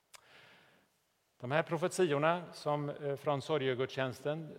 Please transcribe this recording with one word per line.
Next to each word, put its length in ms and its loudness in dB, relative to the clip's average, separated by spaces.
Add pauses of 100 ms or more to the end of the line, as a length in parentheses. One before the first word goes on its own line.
(1400)
De 140 -6
här 120 4
profetiorna 800 2 (100)
som, 360 -2
eh, 260 -4
från 260 0
sorgegudstjänsten, 1160 -2